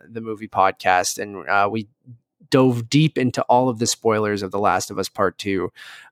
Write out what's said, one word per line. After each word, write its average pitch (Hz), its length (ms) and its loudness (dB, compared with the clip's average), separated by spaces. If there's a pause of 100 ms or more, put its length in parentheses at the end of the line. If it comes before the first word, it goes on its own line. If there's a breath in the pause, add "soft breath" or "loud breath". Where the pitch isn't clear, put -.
The 113 140 -14
Movie 107 260 -10
Podcast. 92 680 0
And, 98 280 -8
uh, 101 240 2
we 110 180 -6 (640)
dove 123 400 2
deep 156 260 2
into 127 260 -2
all 123 260 2
of 113 100 -4
the 117 80 -2
spoilers 107 560 0
of 95 80 -6
The 98 80 -6
Last 95 320 0
of 101 80 -10
Us 95 100 -6
Part 98 300 -2
Two. 95 340 -2 (400 loud breath)